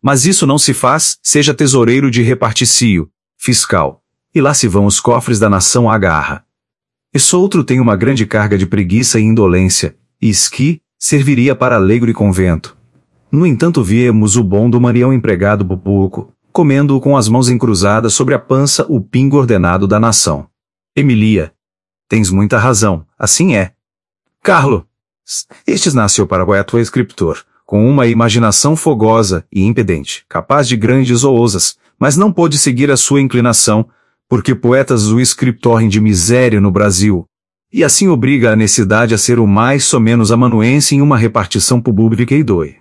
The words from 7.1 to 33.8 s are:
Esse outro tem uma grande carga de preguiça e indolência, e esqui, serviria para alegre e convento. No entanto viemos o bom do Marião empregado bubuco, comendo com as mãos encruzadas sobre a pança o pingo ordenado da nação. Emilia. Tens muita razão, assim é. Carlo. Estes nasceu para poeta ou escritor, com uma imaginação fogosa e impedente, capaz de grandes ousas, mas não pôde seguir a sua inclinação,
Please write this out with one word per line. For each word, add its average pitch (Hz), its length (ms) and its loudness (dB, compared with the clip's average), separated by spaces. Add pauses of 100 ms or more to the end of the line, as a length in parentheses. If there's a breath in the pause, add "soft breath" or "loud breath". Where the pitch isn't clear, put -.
Esse 160 220 0
outro 185 280 0
tem 127 160 0
uma 117 160 2
grande 113 300 0
carga 104 320 -2
de 92 80 0
preguiça 101 540 0
e 107 40 2
indolência, 92 720 0 (240)
e - 80 -2
esqui, 135 540 -2 (160)
serviria 135 580 0
para 127 200 0
alegre 113 340 2
e 113 60 -2
convento. 92 600 -2 (560)
No 151 140 2
entanto 160 380 0
viemos 107 520 2
o 120 80 0
bom 101 240 0
do 120 140 2
Marião 123 320 0
empregado 104 500 -2
bubuco, 98 720 -4 (180)
comendo 139 480 0
com 139 160 0
as 120 120 0
mãos 123 220 2
encruzadas 110 680 0
sobre 127 180 0
a 127 60 -2
pança 139 500 -2
o 139 100 0
pingo 131 380 0
ordenado 98 500 0
da 104 120 0
nação. 85 480 -2 (480)
Emilia. 110 580 0 (560)
Tens 107 220 0
muita 101 260 0
razão, 104 480 0 (120)
assim 165 360 0
é. 95 200 -2 (680)
Carlo. 135 440 0 (840 loud breath)
Estes - 260 -2
nasceu 107 320 0
para 92 200 -2
poeta 98 300 -2
ou 117 60 2
escritor, 107 640 -4 (180)
com 107 240 0
uma 135 200 2
imaginação 117 680 0
fogosa 110 760 0
e 95 120 0
impedente, 95 640 -2
capaz 139 400 -2
de 123 80 -2
grandes 120 480 0
ousas, 117 540 0 (220)
mas 147 180 0
não 196 160 2
pôde 160 240 0
seguir 135 340 0
a 131 60 0
sua 139 240 0
inclinação, 117 640 0 (400)